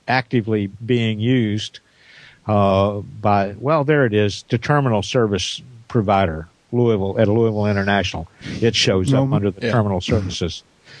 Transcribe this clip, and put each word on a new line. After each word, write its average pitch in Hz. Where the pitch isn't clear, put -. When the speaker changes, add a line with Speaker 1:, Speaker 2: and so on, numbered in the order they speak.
Speaker 1:
actively 113
being 113
used, 110
uh, 101
by, 101
well, 143
there 147
it 110
is, 104
the 123
terminal 131
service 104
provider, 95
Louisville, 110
at 110
Louisville 107
International. 98
It 113
shows 95
up 135
Speaker 2:
No, 135
Speaker 1:
under 101
the 120
Speaker 3:
yeah. 110
Speaker 1:
terminal 104
services. 90